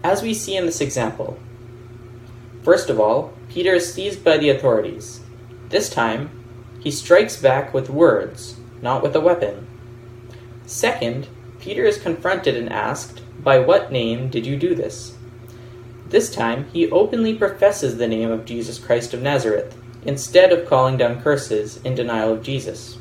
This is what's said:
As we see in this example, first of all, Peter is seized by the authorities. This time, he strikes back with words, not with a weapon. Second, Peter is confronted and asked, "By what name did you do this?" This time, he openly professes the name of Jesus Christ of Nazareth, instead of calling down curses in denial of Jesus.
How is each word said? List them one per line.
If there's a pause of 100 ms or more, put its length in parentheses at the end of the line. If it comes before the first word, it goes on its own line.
As
we
see
in
this
example, (1300)
first
of
all, (160)
Peter
is
seized
by
the
authorities. (500)
This
time, (500)
he
strikes
back
with
words, (260)
not
with
a
weapon. (1000)
Second, (320)
Peter
is
confronted
and
asked, (220)
"By
what
name
did
you
do
this?" (960)
This
time,
he
openly
professes
the
name
of
Jesus
Christ
of
Nazareth, (300)
instead
of
calling
down
curses
in
denial
of
Jesus.